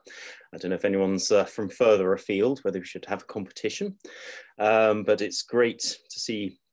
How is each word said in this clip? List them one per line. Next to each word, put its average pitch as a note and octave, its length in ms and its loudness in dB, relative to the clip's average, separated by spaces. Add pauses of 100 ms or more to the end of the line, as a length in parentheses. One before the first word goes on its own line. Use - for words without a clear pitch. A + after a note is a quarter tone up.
(540)
I - 40 -16
don't F2 120 -6
know F#2 60 0
if F2 100 -6
anyone's, G2 460 0
uh, G2 140 6
from G#2 240 -8
further G2 440 4
afield, G#2+ 500 0
whether F#2+ 160 -2
we F2+ 60 -12
should - 200 -14
have G2+ 160 -6
a - 40 -20
competition. A2+ 680 -8 (640)
Um, G#2+ 460 4
but G#2 180 2
it's G#2 220 -6
great A#2+ 380 0 (280)
to - 100 -14
see G#2 380 -6 (160)